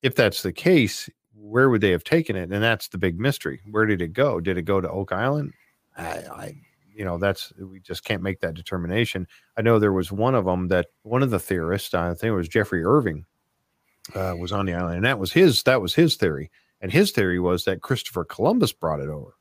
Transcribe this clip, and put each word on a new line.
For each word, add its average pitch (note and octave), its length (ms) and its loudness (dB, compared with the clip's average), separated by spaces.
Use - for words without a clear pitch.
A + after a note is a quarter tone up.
If B2+ 140 0
that's - 260 4
the F#3 100 -4
case, D#3+ 580 2
where G#2+ 340 2
would A2+ 120 4
they G2+ 100 4
have F2 120 0
taken D#3+ 320 0
it? F2+ 160 -6
And G2+ 120 0
that's A2+ 260 0
the - 80 -10
big F2+ 220 -2
mystery. A2+ 500 -4
Where G#2+ 160 2
did G2+ 160 0
it E2 120 -6
go? B2 280 0
Did F2 160 -2
it F2 60 -4
go G2 180 0
to F2+ 80 -4
Oak F#2+ 220 -6
Island? C#3 420 -2
I, - 60 -12
I, - 520 -12
you G#2 120 -8
know, F2 120 -4
that's, G2 400 -2
we F#2+ 220 -16
just F#2 240 -10
can't F#2+ 200 -4
make F#2+ 180 -4
that E2 140 -4
determination. F2+ 720 -4
I A2+ 60 -4
know A2+ 180 6
there G#2 140 4
was F#2 180 0
one A2+ 240 0
of G2 120 2
'em F2+ 220 0
that, F2+ 180 2
one B2 200 0
of C3+ 60 0
the G2+ 100 0
theorists, F2+ 540 -2
I F2 200 0
think A2 180 -4
it G#2+ 40 0
was E2+ 140 -2
Jeffrey F#2+ 340 0
Irving, F#2+ 420 2
uh, F#2+ 220 -4
was F2 140 -8
on G2+ 140 -2
the F2+ 80 -2
island, F2 240 -4
and G2 80 0
that B2+ 140 0
was F#2+ 120 -4
his, D#3+ 320 6
that B2+ 180 4
was F2+ 140 -4
his E3 200 4
theory. D#2 360 -2
And F#2 100 -6
his G3+ 200 4
theory F#2 280 0
was F2+ 260 0
that F#2+ 160 -2
Christopher - 440 -4
Columbus D#3+ 480 0
brought D#2 260 -4
it C#2+ 100 -6
over D2 320 -12